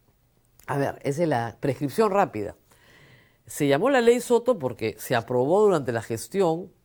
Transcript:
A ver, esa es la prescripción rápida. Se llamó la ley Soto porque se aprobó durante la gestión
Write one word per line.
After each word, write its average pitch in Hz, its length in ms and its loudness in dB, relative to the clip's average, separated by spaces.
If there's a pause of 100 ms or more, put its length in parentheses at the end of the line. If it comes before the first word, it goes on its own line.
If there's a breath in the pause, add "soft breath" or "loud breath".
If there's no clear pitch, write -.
(680)
A 143 120 -4
ver, 135 240 -4
esa 143 200 -4
es 165 60 0
la 117 320 -2
prescripción 143 500 -2
rápida. 135 460 -2 (880 soft breath)
Se 147 220 -2
llamó 160 220 2
la 262 100 4
ley 233 200 4
Soto 233 380 0
porque 117 400 -6
se - 160 -4
aprobó 127 460 2
durante 160 320 2
la 113 80 -2
gestión 170 720 -2 (120)